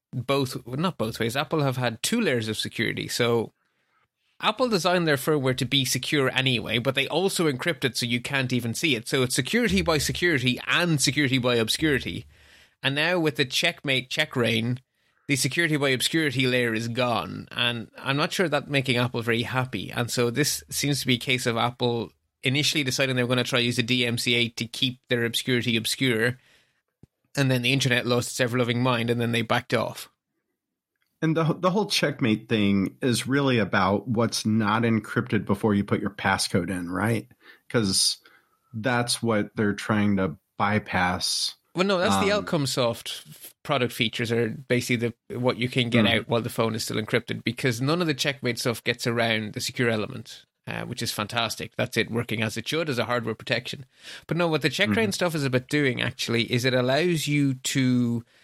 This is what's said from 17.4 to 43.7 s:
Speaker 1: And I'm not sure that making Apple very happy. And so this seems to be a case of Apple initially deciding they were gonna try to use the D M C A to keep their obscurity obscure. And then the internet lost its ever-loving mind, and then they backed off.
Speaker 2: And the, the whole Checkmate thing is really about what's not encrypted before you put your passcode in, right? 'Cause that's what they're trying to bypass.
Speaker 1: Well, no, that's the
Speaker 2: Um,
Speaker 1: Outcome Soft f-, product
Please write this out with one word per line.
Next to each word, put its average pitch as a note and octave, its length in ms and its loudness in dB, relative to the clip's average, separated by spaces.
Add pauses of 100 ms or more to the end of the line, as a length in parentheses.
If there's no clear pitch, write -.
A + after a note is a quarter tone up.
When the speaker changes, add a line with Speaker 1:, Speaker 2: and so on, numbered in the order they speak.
Speaker 1:
And A#2+ 380 -4 (100)
I'm C3+ 180 -2
not D3+ 160 -2
sure F3+ 160 0
that C#3+ 220 -2
making C3+ 280 0
Apple B2 240 0
very A#2 200 0
happy. B2+ 480 -4
And A#2+ 200 -4
so A#2+ 200 2
this C3+ 400 -2
seems C#3 300 -2
to - 60 -4
be B2+ 80 4
a A#2 40 0
case B2+ 280 -2
of A#2 100 0
Apple A#2+ 560 -2 (320)
initially C#3+ 400 2
deciding C3 320 0
they B2 80 4
were A#2+ 40 0
gonna B2 140 2
try B2 160 0
to A#2+ 80 2
use A#2+ 100 0
the B2 60 0
D B2 240 2
M A#2 100 0
C A#2+ 200 2
A A#2+ 140 2
to - 140 -6
keep B2+ 440 -4
their A#2+ 160 2
obscurity A#2 520 0
obscure. A#2+ 600 0 (960)
And C3+ 140 4
then B2 120 2
the B2 100 2
internet B2 340 2
lost A#2+ 220 2
its - 120 -6
ever-loving A#2+ 420 2
mind, A#2+ 280 2
and A#2+ 100 2
then A#2 120 0
they A#2 100 2
backed A#2+ 320 0
off. G#2 340 -2 (1120)
Speaker 2:
And D#3+ 160 2
the, D#3+ 160 2
the F3+ 180 0
whole G3+ 160 0
Checkmate C#3 640 0
thing G2+ 540 2
is A#2+ 240 0
really C3+ 320 2
about G2+ 500 2
what's A2+ 380 0
not A2 360 2
encrypted A2+ 640 0
before G#2 300 2
you G2+ 100 2
put G#2 160 -2
your G2+ 100 -4
passcode F#2+ 600 0
in, F2+ 200 -6
right? G#2 360 -2 (420)
'Cause G2+ 500 0 (540)
that's A#2+ 500 -2
what A2 340 0
they're G#2 180 2
trying G#2 420 2
to F#2+ 200 0 (220)
bypass. G#2 960 0 (200)
Speaker 1:
Well, F#3 120 0
no, G3 120 2
that's F#3+ 260 2
the G3 80 2
Speaker 2:
Um, G#3 60 2
Speaker 1:
Outcome E3+ 280 0
Soft - 600 -2
f-, - 260 -20 (100)
product C#3 280 0